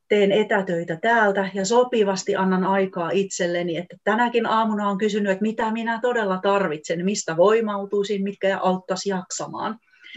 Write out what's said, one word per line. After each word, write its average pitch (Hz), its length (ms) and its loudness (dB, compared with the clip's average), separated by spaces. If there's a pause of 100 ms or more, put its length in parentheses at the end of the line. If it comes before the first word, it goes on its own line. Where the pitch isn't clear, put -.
teen 202 240 4
etätöitä 190 680 0
täältä 202 520 2
ja 190 100 -2
sopivasti 208 720 2
annan 185 280 2
aikaa 190 460 0
itselleni, 175 680 -2
että 180 280 -10
tänäkin 233 420 0
aamuna 214 420 0
on 196 100 -2
kysynyt, 202 340 0
että 190 100 -4
mitä 220 280 -2
minä 226 320 -4
todella 220 400 0
tarvitsen, 175 640 0
mistä 185 320 -2
voimautuisin, 202 840 2
mitkä 196 360 -2
auttaisi 185 500 -2
jaksamaan. 185 720 -6 (380)